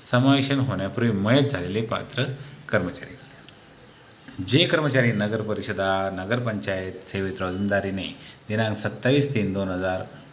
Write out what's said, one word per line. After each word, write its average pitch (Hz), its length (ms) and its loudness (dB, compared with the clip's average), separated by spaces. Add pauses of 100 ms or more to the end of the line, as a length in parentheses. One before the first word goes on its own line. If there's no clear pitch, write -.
समावेशन 135 580 4
होण्यापूर्वी 104 540 0
मयत 110 300 4
झालेले 92 380 -2
पात्र - 420 -4 (460)
कर्मचारी, - 1700 -8
जे 127 220 4
कर्मचारी 135 460 4
नगरपरिषदा, 101 1040 0
नगरपंचायत 98 960 -4
सेवेत 95 320 -4
रोजंदारीने 95 680 -2 (420)
दिनांक 110 280 0
सत्तावीस 127 580 2
तीन 98 180 0
दोन 98 160 -2
हजार 92 320 -2 (320)